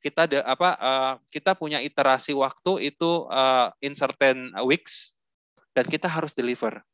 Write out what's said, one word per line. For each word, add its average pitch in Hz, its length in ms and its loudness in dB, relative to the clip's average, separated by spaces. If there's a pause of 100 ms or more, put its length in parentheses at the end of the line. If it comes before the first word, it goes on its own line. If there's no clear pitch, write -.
kita 165 240 2
de-, 139 160 0
apa, 170 320 2
eh, 131 380 0 (180)
kita 190 240 0
punya 151 240 -4
iterasi 139 560 0
waktu 143 560 -2
itu, 170 400 -2
eh, 131 560 2
in 143 80 -8
certain 131 560 0 (160)
weeks, - 480 -2 (560)
dan 127 160 0
kita 160 240 -4
harus 156 240 -6
deliver. 117 580 -4